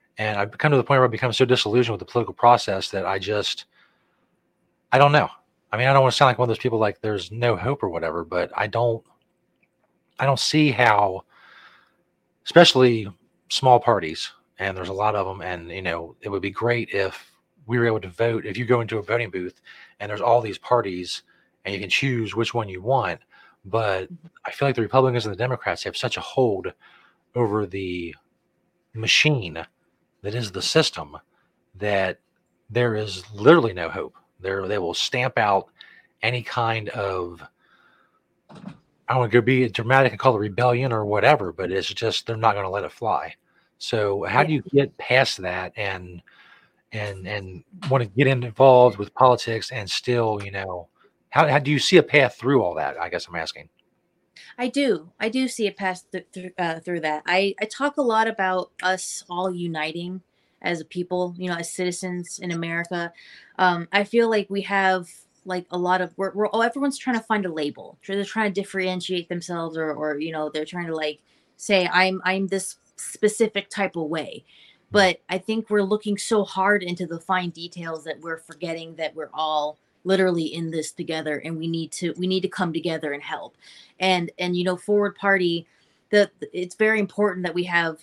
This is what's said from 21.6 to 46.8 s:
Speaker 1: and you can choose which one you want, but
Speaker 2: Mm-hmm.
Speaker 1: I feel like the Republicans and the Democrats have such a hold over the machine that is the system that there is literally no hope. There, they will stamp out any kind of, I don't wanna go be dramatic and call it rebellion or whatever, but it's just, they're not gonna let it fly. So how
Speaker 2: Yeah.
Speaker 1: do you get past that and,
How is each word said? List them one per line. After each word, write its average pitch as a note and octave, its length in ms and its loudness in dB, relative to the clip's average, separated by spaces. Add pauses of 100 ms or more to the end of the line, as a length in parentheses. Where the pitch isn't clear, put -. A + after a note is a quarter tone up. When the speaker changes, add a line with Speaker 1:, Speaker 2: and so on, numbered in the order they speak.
Speaker 1:
and G2 100 -6
you F#2+ 60 -6
can G2 80 -8
choose A2+ 480 0
which A2+ 160 -2
one A2+ 160 -2
you F#2 140 -12
want, G#2 380 0 (440)
but G2 400 -2
Speaker 2:
Mm-hmm. E3+ 220 -18 (180)
Speaker 1:
I - 60 -8
feel - 180 0
like B2+ 60 0
the A#2 80 0
Republicans A#2+ 420 2
and G#2+ 80 -4
the F2+ 60 -10
Democrats G#2+ 460 -4
have F#2 120 -8
such - 220 -4
a - 20 -6
hold F#2+ 520 0 (600)
over G#2+ 320 0
the F2+ 480 -6 (800)
machine A2 720 0 (580)
that G#2 120 -6
is A2+ 180 -6
the F#2 80 -8
system D#2 560 0 (600)
that F#2+ 420 -2 (500)
there A2+ 280 0
is G2 260 -6 (100)
literally A#2 400 6
no E2+ 160 -6
hope. D#2+ 260 -8 (260)
There, F#2+ 280 -4
they G#2 100 -2
will E2+ 160 -4
stamp B2+ 440 -2
out G2+ 300 2 (540)
any A#2+ 200 -2
kind A2+ 480 -2
of, F#2 520 -6 (1080)
I - 40 -20 (540)
don't C3 100 0
wanna A#2+ 100 2
go A#2+ 120 6
be B2+ 280 2
dramatic B2 440 2
and A2 60 -14
call B2+ 180 4
it G2 40 -2
rebellion A#2+ 520 0
or A2 120 -2
whatever, G#2 480 4
but F2+ 180 -6
it's F#2+ 180 -2
just, - 380 -4
they're A2+ 100 -6
not A2 180 2
gonna G2 160 -4
let G2 140 -4
it - 80 -10
fly. E2+ 420 -4 (440)
So G2+ 460 -2
how G2+ 160 0
Speaker 2:
Yeah. D#3 60 4
Speaker 1:
do D#3 80 0
you C3 80 0 (120)
get C#3 240 2
past B2+ 440 0
that F2+ 340 -6
and, F#2 460 -8 (680)